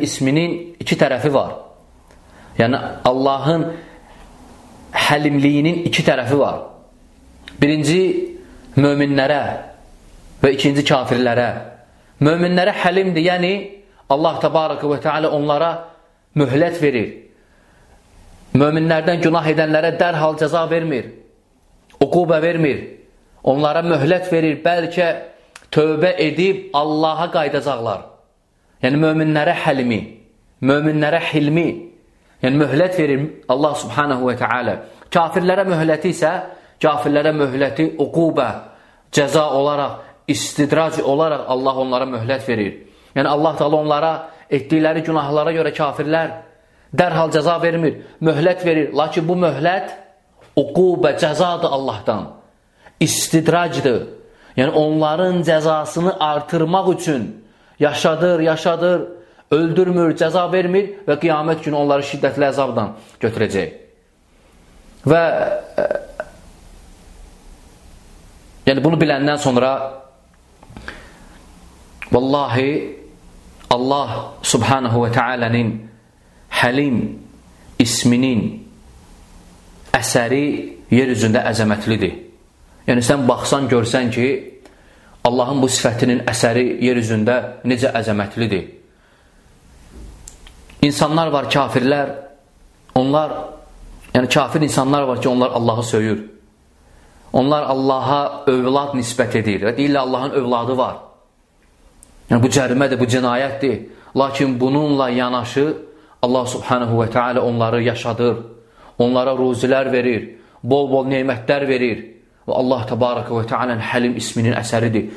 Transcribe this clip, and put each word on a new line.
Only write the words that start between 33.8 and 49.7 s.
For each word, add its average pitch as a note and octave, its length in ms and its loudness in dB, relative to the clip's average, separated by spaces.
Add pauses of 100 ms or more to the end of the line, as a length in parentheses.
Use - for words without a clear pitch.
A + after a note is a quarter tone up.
və A#2+ 100 0
Taala. A#2 380 0 (340)
Kafirlərə F3+ 560 2
möhləti D#3+ 460 0
isə, D#3 200 0 (460)
kafirlərə D3 560 2
möhləti C#3 580 0
uqubə, D3+ 560 0 (640)
cəza D3 380 2
olaraq, C#3 480 0 (280)
istidrac D3 760 0
olaraq C#3 480 0
Allah C3 320 0
onlara B2+ 240 -2
möhlət B2 400 -4
verir. G#2+ 320 -2 (320)
Yəni C#3 180 0
Allah D3 300 0
Taala D3+ 220 2
onlara D3+ 320 0 (400)
etdikləri D#3+ 520 0
günahlara D3+ 500 0
görə D#3 200 -2
kafirlər D#3 580 -2 (600)
dərhal D#3+ 400 2
cəza D#3+ 280 2
vermir, E3+ 420 0 (160)
möhlət D#3+ 480 0
verir. D#3 260 2
Lakin D#3 340 0
bu F3 120 0
möhlət E3+ 560 -2 (600)